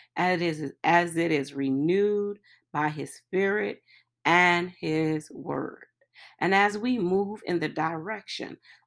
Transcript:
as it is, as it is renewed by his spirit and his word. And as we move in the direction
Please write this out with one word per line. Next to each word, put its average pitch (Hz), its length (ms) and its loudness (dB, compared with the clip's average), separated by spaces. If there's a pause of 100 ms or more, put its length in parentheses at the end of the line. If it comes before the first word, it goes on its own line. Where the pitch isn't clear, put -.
(160)
as 180 260 2
it 175 40 0
is, 156 280 -4 (100)
as 165 340 4
it 165 140 2
is 139 220 -2
renewed 190 840 0 (320)
by 151 180 0
his 151 260 -8
spirit 196 680 -2 (420)
and 175 440 4
his 156 640 -2
word. - 540 -8 (540)
And 180 140 2
as 202 240 4
we 247 220 -2
move 196 460 0
in 175 140 -2
the 156 100 -2
direction 165 880 -8 (300)